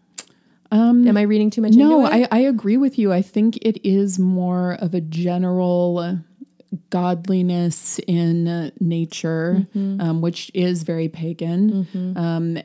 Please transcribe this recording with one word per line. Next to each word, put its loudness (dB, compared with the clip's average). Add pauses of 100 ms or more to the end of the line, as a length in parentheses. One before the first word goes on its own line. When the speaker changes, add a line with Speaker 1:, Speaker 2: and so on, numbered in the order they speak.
(680)
Speaker 1:
Um, 4
Speaker 2:
Am 4
I 2
reading 2
too -2
much 4
Speaker 1:
no, 6
Speaker 2:
into 2
it? 4
Speaker 1:
I, 2
I 4
agree 0
with 0
you. 2
I 2
think 0
it 0
is 0
more 0
of -4
a -2
general -2 (680)
godliness -2
in -2
nature, -2
Speaker 2:
Mm-hmm. -4
Speaker 1:
um, -2
which -6
is -2
very -4
pagan. -2
Speaker 2:
Mm-hmm. -6
Speaker 1:
Um, -2